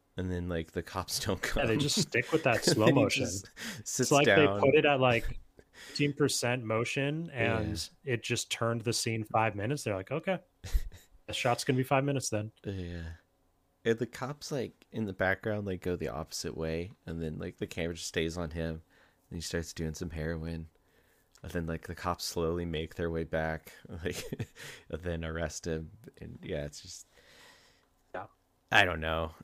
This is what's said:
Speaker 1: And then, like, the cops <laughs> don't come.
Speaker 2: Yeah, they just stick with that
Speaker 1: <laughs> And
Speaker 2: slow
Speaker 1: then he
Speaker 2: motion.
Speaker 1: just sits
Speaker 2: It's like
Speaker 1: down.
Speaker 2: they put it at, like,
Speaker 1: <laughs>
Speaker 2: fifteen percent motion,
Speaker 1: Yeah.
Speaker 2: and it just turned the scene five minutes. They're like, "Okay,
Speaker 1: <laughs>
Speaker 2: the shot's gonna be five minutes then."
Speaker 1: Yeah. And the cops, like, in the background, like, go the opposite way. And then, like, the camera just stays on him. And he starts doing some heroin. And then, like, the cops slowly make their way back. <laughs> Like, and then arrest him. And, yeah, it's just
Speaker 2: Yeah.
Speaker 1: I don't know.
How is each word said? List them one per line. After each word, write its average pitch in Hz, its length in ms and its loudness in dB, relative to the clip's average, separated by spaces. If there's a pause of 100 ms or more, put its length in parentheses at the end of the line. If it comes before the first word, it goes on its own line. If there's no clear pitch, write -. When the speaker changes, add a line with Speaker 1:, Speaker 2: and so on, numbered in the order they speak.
(160)
Speaker 1:
And 92 140 -2
then, 90 180 -2
like, 82 240 -2
the 87 100 -2
cops - 380 -4
<laughs> - 40 -4
don't 92 160 0
come. - 220 0
Speaker 2:
Yeah, - 60 2
they 113 80 4
just 147 240 2
stick 123 320 0
with 160 120 2
that 117 120 6
Speaker 1:
<laughs> - 0 -
And - 80 -2
Speaker 2:
slow 110 220 6
Speaker 1:
then 135 100 8
he 123 60 6
Speaker 2:
motion. 107 240 2
Speaker 1:
just 95 240 -6 (340)
sits - 160 -4
Speaker 2:
It's 127 120 4
like 143 140 8
Speaker 1:
down. 101 340 8
Speaker 2:
they - 60 6
put 139 80 8
it 151 120 8
at, 143 140 6
like, 123 240 6 (300)
Speaker 1:
<laughs> - 180 -20 (160)
Speaker 2:
fifteen 143 260 2
percent 127 500 2
motion, 139 680 0
Speaker 1:
Yeah. 117 260 2
Speaker 2:
and 82 300 -2 (160)
it 120 180 0
just - 280 -2
turned 117 320 0
the 113 100 0
scene 113 320 0
five 110 300 2
minutes. 110 300 -2
They're 107 120 0
like, 95 140 -6
"Okay, 165 280 0 (440)
Speaker 1:
<laughs> - 440 -14
Speaker 2:
the - 60 -10
shot's - 320 2
gonna 131 140 2
be 131 60 2
five 135 200 4
minutes 135 240 -2
then." 107 220 -2 (140)
Speaker 1:
Yeah. 87 380 -6 (800)
And 113 140 2
the 120 80 -2
cops, 135 460 -8
like, 127 400 -6
in 113 140 -2
the 95 80 -4
background, 101 520 0
like, 92 140 -4
go 90 160 0
the 80 120 -4
opposite 73 480 -6
way. 82 340 -2 (160)
And 82 160 -6
then, 78 160 -4
like, 90 200 -8
the - 80 -4
camera 85 280 -4
just - 140 -8
stays 82 280 -2
on 85 140 -4
him. 82 320 -4 (480)
And 90 60 -8
he 85 40 -6
starts 82 320 -4
doing 80 220 -4
some 87 160 -6
heroin. 82 560 -6 (760)
And 87 100 -10
then, 85 140 -2
like, 80 200 -4
the 87 80 -8
cops 87 320 -4
slowly 85 400 -2
make 80 300 -4
their 85 140 -2
way 82 140 -2
back. 80 480 -4 (160)
<laughs> 82 160 -12
Like, - 180 -4 (680)
and 80 120 -6
then 82 220 -4
arrest 80 420 -4
him. 80 260 -4 (280)
And, 80 220 -12
yeah, 76 240 -4
it's - 160 -12
just - 240 -16 (1080)
Speaker 2:
Yeah. 92 100 -8 (460)
Speaker 1:
I 107 140 8
don't 85 160 2
know. 80 320 0 (120)